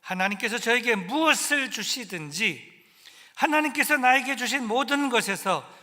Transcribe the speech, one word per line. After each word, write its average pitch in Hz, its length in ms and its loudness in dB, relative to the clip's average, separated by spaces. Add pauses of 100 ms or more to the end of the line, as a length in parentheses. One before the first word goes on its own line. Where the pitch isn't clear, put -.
하나님께서 202 560 -2
저에게 233 380 2
무엇을 269 760 0
주시든지, 180 960 -6 (680)
하나님께서 302 640 2
나에게 254 400 2
주신 247 280 -2
모든 277 440 0
것에서 196 600 0 (140)